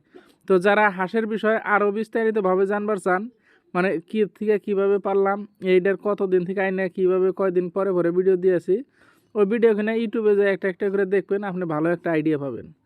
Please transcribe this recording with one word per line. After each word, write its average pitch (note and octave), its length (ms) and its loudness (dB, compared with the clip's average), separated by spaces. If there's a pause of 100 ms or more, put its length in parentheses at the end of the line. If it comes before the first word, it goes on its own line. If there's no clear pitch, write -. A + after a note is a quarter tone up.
(480)
তো F#3+ 120 4
যারা G#3 300 2
হাঁসের F#3+ 360 -4
বিষয়ে A3 320 0
আরও G3+ 340 0
বিস্তারিতভাবে G#3+ 760 0
জানবার G#3 320 -2
চান, F#3+ 320 -2 (460)
মানে, F3+ 240 0
কি G#3+ 260 -2 (140)
থেকে G#3 200 0
কীভাবে G3 400 0
পারলাম, G3 480 -2 (140)
এইটার F#3 360 2
কতদিন F#3+ 480 0
থেকে F#3+ 160 -4
আইনে F#3+ 280 -2
কীভাবে F#3 460 2
কয়দিন F3+ 340 0
পরে G3 220 -2
পরে E3+ 200 0
ভিডিও F#3 240 2
দিয়েছি, F#3 480 0 (500)
ওই G#3 120 2
ভিডিওখানে G#3+ 480 2
YouTube-এ A3 420 0
যে G3+ 80 4
একটা G3 260 0
একটা G3 200 -4
করে G3 160 0
দেখবেন, G3 380 -2
আপনি F3+ 220 -6
ভালো D#3+ 240 -2
একটা E3+ 220 -2
আইডিয়া D#3 260 0
পাবেন। A2+ 340 -10 (140)